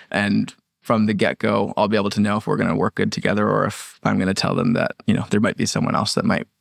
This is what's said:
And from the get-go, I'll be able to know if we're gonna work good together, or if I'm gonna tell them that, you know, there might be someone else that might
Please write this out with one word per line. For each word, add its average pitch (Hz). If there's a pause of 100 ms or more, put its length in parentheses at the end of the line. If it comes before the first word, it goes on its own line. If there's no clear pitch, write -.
(120)
And 101 (280)
from 110
the 110
get-go, 104
I'll 101
be 107
able 101
to 104
know 104
if 107
we're 101
gonna 95
work 95
good 104
together, 104
or 104
if -
I'm 104
gonna 95
tell 95
them 92
that, - (140)
you 101
know, 117
there 104
might -
be 110
someone -
else -
that -
might - (140)